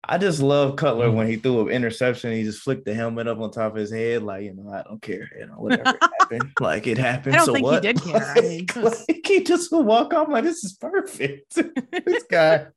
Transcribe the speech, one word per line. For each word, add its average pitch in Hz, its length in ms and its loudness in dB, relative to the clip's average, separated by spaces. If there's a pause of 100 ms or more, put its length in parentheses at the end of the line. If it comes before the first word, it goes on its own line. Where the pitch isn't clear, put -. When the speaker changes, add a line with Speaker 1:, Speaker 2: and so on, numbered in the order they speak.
Speaker 1:
I 151 120 -2
just 175 240 2
love 139 360 4
Cutler 120 320 2
Speaker 2:
Mm. 107 60 4
Speaker 1:
when 110 120 2
he 113 100 0
threw 117 320 2
an 107 60 0
interception. 120 580 -2
He 110 120 -2
just 107 180 -6
flicked 135 220 -4
the 104 100 -4
helmet 113 320 -4
up 113 140 -4
on 107 100 -6
top 110 220 -4
of 110 60 -6
his 104 120 -4
head. 113 320 -2
Like, 101 220 -8
you 95 100 -12
know, 98 180 -16
"I 95 120 -8
don't 110 180 -16
care. - 260 -10 (100)
You 110 80 -16
know, - 80 -20
whatever 247 440 0 (120)
Speaker 3:
<laughs> - 100 -8
Speaker 1:
happened. 120 400 -6
Like, 107 260 0
it 120 120 0
happened. 131 360 0
Speaker 3:
I 320 40 6
don't 170 80 6
Speaker 1:
So 131 80 2
Speaker 3:
think 127 120 2
he 139 60 4
Speaker 1:
what?" - 100 2
Speaker 3:
did 226 180 2
care. 165 240 0
I 143 100 -8
Speaker 1:
<laughs> 240 60 8
Like, 175 360 -2
Speaker 3:
mean, 233 80 -2
Speaker 1:
like, - 420 -2
he 381 160 4
just 339 300 0
would 320 120 4
walk 226 300 4
off 302 140 2
like, 285 160 0
"This 330 200 -2
is 185 100 -10
perfect." - 840 -6
<laughs> - 500 -4
This 415 160 2
Speaker 3:
<laughs> - 80 -12
Speaker 1:
guy. 160 460 4